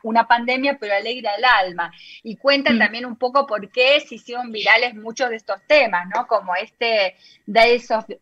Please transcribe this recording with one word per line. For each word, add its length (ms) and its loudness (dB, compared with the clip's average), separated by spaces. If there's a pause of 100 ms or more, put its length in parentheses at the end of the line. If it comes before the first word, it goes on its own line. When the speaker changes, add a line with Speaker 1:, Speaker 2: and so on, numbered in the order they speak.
Speaker 1:
una 240 0
pandemia, 500 0
pero 160 -4
alegra 400 -4
el 100 -4
alma". 480 2 (300)
Y 140 -12
cuentan 400 2
Speaker 2:
Mm. 20 2
Speaker 1:
también 260 -2
un 120 -12
poco 320 0
por 240 -6
qué 260 4
se 160 -14
hicieron 380 -12
virales 420 2
muchos 360 -6
de 60 -6
estos 300 -8
temas, 480 2
¿no? 140 -2
Como 260 -2
este 640 -2 (300)
Days 440 4
of 140 -2 (180)